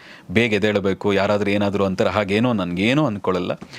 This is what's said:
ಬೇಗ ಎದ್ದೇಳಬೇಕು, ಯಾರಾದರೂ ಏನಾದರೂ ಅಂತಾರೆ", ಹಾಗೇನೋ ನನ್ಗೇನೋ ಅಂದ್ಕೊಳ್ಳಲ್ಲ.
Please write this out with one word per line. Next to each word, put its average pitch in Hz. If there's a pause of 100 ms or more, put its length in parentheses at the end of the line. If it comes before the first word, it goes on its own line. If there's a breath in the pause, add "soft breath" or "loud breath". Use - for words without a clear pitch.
(320 loud breath)
ಬೇಗ 110
ಎದ್ದೇಳಬೇಕು, 101
ಯಾರಾದರೂ 101
ಏನಾದರೂ 101
ಅಂತಾರೆ", 98
ಹಾಗೇನೋ 104
ನನ್ಗೇನೋ 101
ಅಂದ್ಕೊಳ್ಳಲ್ಲ. 95 (280 loud breath)